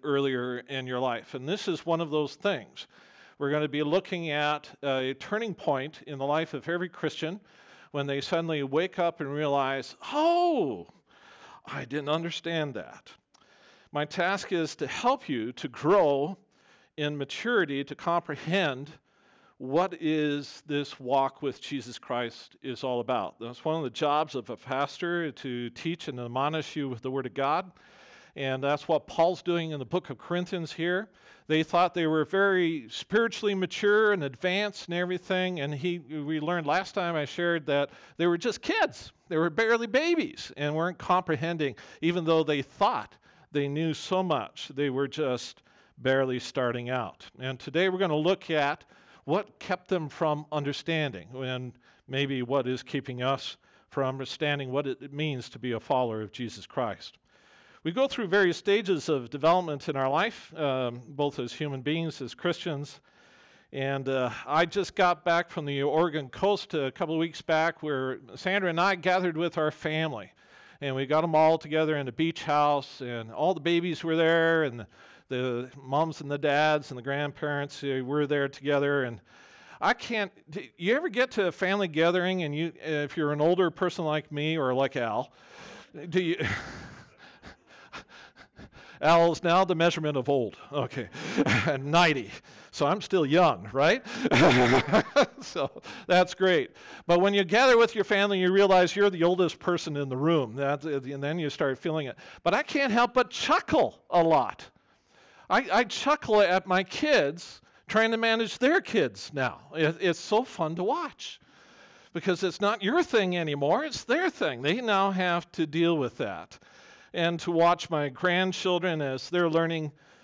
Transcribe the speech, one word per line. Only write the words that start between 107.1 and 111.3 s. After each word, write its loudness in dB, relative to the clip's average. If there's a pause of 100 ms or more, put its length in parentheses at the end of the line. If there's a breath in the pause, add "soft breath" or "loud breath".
trying 2
to 0
manage 0
their 4
kids -2
now. -2 (140)
It, 2
it's 2
so 0
fun -4
to -4
watch -4 (760 loud breath)